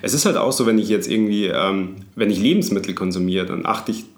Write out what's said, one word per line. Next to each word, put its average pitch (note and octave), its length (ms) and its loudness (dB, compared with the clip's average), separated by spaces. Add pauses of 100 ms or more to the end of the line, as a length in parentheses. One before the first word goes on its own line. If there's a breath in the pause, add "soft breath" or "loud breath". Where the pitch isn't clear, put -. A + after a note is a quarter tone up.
Es F#2 120 -2
ist D3 120 2
halt E3 120 2
auch C3 140 2
so, B2+ 140 0
wenn A2 120 4
ich G2+ 120 2
jetzt G#2 200 0
irgendwie, G#2 380 2
ähm, F#2+ 480 -2 (200)
wenn A2 140 0
ich F#2 100 0
Lebensmittel B2 540 2
konsumiere, F#2 540 0
dann - 180 -4
achte - 260 -2
ich A2 140 -8 (120)